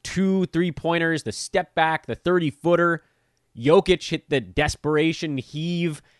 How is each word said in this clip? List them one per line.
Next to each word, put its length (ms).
two 440
three-pointers, 760
the 80
step 460
back, 300
the 100
thirty-footer. 880
Jokic 540
hit 180
the 120
desperation 1000
heave. 640